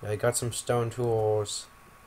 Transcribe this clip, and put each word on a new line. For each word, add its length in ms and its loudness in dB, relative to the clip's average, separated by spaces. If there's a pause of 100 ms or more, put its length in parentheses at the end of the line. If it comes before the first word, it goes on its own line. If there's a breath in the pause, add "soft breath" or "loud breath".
I 140 -4
got 220 2
some 140 -2
stone 360 0
tools, 760 0 (400)